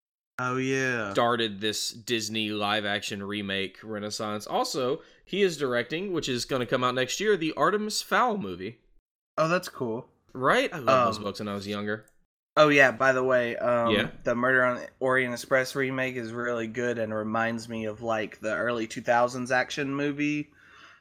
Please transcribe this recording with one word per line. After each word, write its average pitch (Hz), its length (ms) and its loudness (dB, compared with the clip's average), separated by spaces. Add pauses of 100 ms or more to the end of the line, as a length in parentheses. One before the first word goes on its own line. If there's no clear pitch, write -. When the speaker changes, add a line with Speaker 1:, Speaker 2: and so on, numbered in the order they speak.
(380)
Speaker 1:
Oh, 127 200 -2
yeah. 131 560 0
Speaker 2:
started 113 480 2
this 107 300 -2
Disney 110 580 -4
live-action 104 720 -2
remake 98 600 -4
renaissance. 107 640 -6
Also, 160 540 -2 (240)
he 185 160 -4
is 180 160 4
directing, 143 560 -2
which 156 160 -2
is 120 160 -2
gonna 123 220 -2
come 127 180 0
out 123 100 2
next 127 260 -2
year, 208 180 4
the 156 180 -4
Artemis 208 460 0
Fowl 214 340 2
movie. 95 440 -8 (580)
Speaker 1:
Oh, 160 100 2
that's 180 220 -2
cool. 123 380 -6 (260)
Speaker 2:
Right? 175 380 2
I 175 60 -8
love 127 300 4
those 110 100 -2
Speaker 1:
Um, 104 60 -8
Speaker 2:
books 101 160 -6
when 107 80 -6
I 101 60 -4
was 101 140 -6
younger. 104 380 -4 (500)
Speaker 1:
Oh, 151 120 8
yeah, 143 220 8
by 131 220 4
the 127 120 2
way, 123 320 2
um, 117 380 2
Speaker 2:
Yeah? 104 160 2 (140)
Speaker 1:
the 123 100 0
Murder 127 300 4
on 123 120 2
the - 120 -12 (120)
Orient 127 320 2
Express 131 420 0
remake 131 420 -2
is 113 160 -6
really 120 340 -4
good 120 320 -2
and 110 160 -2
reminds 113 540 -2
me 113 180 -6
of, 107 160 -8
like, 110 380 -4
the 107 140 -2
early 113 320 -2
two - 140 -10
thousands 123 500 2
action 135 440 -2
movie 147 560 -2 (500)